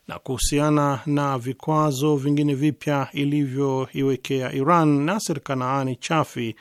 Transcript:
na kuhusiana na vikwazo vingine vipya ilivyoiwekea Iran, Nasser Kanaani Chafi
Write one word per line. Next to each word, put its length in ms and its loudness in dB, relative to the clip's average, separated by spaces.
na 100 -10
kuhusiana 880 0
na 320 0
vikwazo 800 0
vingine 380 0
vipya 580 0
ilivyoiwekea 1400 -2
Iran, 360 4
Nasser 520 0
Kanaani 560 -2
Chafi 640 -2